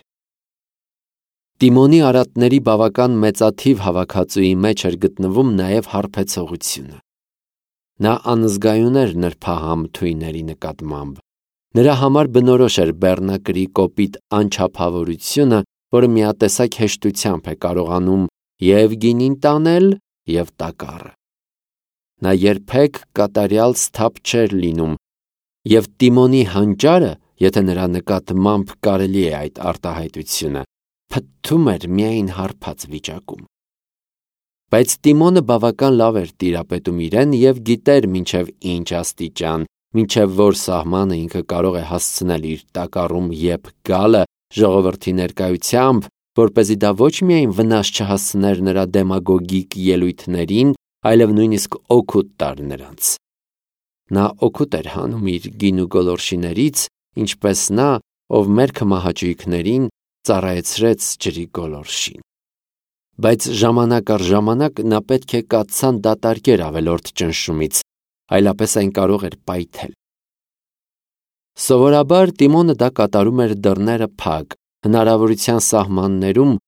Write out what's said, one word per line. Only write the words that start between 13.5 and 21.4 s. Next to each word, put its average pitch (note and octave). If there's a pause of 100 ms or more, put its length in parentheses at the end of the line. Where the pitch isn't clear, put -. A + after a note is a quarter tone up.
կոպիտ G2 (120)
անչափավորությունը, F#2+ (260)
որը B2
միատեսակ A2
հեշտությամբ G2+
է D#2+
կարողանում F2+ (360)
և G#2
գինին A#2+
տանել, D#3+ (380)
և -
տակառը։ E2 (1120)